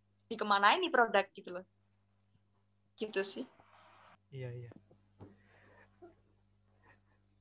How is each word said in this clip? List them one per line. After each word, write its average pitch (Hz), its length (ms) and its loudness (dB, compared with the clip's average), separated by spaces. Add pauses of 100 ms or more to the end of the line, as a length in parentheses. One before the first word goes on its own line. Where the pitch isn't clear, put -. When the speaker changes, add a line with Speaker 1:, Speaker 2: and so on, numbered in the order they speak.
(300)
Speaker 1:
dikemanain 214 480 4
nih 339 160 -2
produk 208 400 4
gitu 180 240 -14
loh. 185 80 -16 (1300)
Gitu 214 260 -4
sih. 247 240 -4 (800)
Speaker 2:
Iya, 131 240 -12
iya. 120 180 -14 (2750)